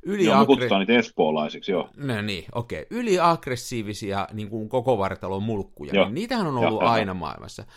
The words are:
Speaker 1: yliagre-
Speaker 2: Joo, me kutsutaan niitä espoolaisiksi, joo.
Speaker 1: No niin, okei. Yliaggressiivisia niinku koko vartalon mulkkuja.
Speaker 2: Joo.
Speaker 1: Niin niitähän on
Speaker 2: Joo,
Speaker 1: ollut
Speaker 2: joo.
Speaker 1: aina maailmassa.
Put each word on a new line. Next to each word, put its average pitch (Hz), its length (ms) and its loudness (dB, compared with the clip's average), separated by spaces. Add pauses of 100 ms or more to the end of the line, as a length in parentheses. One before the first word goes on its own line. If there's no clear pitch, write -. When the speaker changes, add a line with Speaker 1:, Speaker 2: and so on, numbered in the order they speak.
Speaker 1:
yliagre- 196 180 0
Speaker 2:
Joo, 139 160 6
me - 60 6
kutsutaan 120 340 4
niitä 98 120 2
espoolaisiksi, 78 800 0
joo. 82 240 -2
Speaker 1:
No 120 260 -4
niin, 98 300 -6
okei. 87 380 -8
Yliaggressiivisia 127 1400 -2
niinku 107 360 -8
koko 123 300 2
vartalon 95 440 -4
mulkkuja. 98 520 -4
Speaker 2:
Joo. 95 100 6
Speaker 1:
Niin 101 100 -4
niitähän 226 320 -2
on 139 80 -2
Speaker 2:
Joo, 117 140 2
Speaker 1:
ollut 110 140 0
Speaker 2:
joo. 117 80 4
Speaker 1:
aina 104 240 0
maailmassa. 76 500 -10 (120)